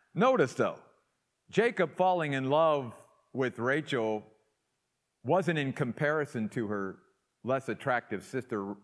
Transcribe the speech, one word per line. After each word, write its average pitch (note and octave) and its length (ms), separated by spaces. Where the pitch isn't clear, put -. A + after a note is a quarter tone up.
notice G3+ 420
though, F#2+ 260
Jacob F#3 440
falling F3+ 380
in C3 160
love D3 460
with B2+ 240
Rachel A#2 680
wasn't E3+ 340
in C3+ 160
comparison C#3+ 720
to A2+ 200
her G2 280
less B2+ 240
attractive A2+ 560
sister G#2 600